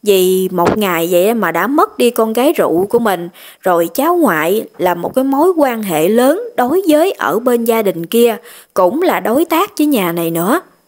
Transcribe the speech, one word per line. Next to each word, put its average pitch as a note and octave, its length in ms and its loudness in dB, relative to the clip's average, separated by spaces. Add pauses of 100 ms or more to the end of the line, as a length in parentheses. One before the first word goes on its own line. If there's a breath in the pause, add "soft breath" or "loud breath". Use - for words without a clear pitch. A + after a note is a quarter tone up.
Vì F#3 500 2
một F3+ 260 0
ngày F3 320 -2
vậy F#3 240 2
mà F#3 180 -2
đã E3+ 140 -2
mất D#4 320 -2
đi A#3+ 120 2
con A3 220 -2
gái B3 200 0
rượu F3 380 0
của A#3 80 2
mình, F3+ 300 -2 (320 loud breath)
rồi E3+ 340 0
cháu E4 220 0
ngoại G3 480 0 (140)
là F3 160 0
một E3+ 200 -8
cái C4 100 0
mối C#4 320 2
quan B3 260 0
hệ E3+ 260 0
lớn C#4 480 2
đối D4 320 0
với D#4 240 2
ở D3+ 260 -2
bên A#3+ 260 0
gia A3+ 180 0
đình E3+ 240 -4
kia, A#3 300 2 (380 loud breath)
cũng F#3 280 2
là A#3 180 0
đối A#3 240 0
tác E4 340 -2
với D4+ 80 2
nhà G3+ 260 0
này E3+ 180 -2
nữa. F3+ 300 0 (280)